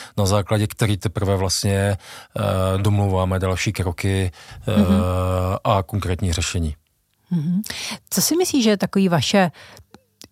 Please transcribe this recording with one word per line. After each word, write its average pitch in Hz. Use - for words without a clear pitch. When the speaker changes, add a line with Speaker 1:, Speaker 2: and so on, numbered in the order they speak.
Speaker 1:
na 104
základě 104
který 104
teprve 98
vlastně, 98
eh, 95
domlouváme 98
další 92
kroky, 95
eh, 101
Speaker 2:
Mhm. 98
Speaker 1:
a 101
konkrétní 92
řešení. 85
Speaker 2:
Mhm. 175
Co -
si 311
myslíš, 320
že 220
je 202
takový 190
vaše 175